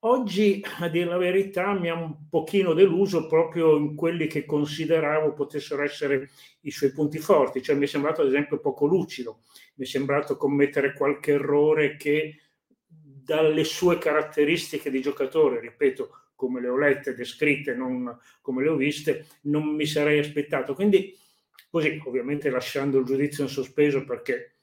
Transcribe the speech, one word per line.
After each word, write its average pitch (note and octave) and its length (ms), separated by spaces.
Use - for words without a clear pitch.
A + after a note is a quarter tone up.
Oggi, G#3+ 640
a F3 100
dire E3+ 180
la F3 120
verità, F#3 560
mi F3 160
ha E3 40
un E3 360
pochino F3 420
deluso F3 540
proprio D#3+ 500
in D3 180
quelli E3 320
che D3+ 200
consideravo D3+ 880
potessero C#3+ 480
essere C#3 480
i C#3+ 100
suoi C#3 220
punti D3+ 260
forti, C3+ 420
cioè C#3 160
mi C#3+ 80
è C#3 40
sembrato D#3 340
ad C#3 60
esempio C#3+ 320
poco C#3+ 260
lucido, C3 540
mi C3+ 100
è B2+ 40
sembrato C#3 480
commettere C#3+ 580
qualche C#3+ 380
errore D3 640
che D3+ 440
dalle D#3 800
sue F3 340
caratteristiche D#3 880
di C3 140
giocatore, C3+ 580
ripeto, C3 680
come B2+ 220
le B2 80
ho B2+ 80
lette, C#3 400
descritte, C#3 580
non B2+ 420
come B2+ 220
le D3 60
ho D#3+ 80
viste, C#3+ 500
non D3+ 320
mi D3+ 100
sarei D3+ 360
aspettato. C#3+ 520
Quindi G3 400
così, D#3 380
ovviamente C3+ 420
lasciando C3+ 520
il C3 40
giudizio C#3+ 380
in C3 80
sospeso C3+ 540
perché - 580